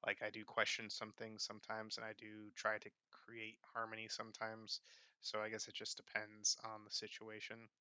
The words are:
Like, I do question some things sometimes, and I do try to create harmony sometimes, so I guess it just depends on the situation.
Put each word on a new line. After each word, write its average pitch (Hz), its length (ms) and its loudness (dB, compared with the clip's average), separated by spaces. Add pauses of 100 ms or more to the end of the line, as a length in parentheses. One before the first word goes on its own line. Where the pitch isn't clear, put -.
Like, 101 180 4
I 110 80 2
do 110 140 -6
question 107 440 6
some 110 220 -2
things 110 320 -4
sometimes, 110 540 -2
and 113 80 -2
I 110 120 -4
do 107 380 -8
try 107 240 4
to 104 100 -8 (220)
create 113 460 -8 (160)
harmony 110 360 -2
sometimes, 110 720 -2 (400)
so - 200 0
I 110 80 4
guess 110 180 0
it 104 80 -6
just - 220 0
depends 107 680 2
on 110 220 -4
the 104 60 -10
situation. 110 800 -4 (120)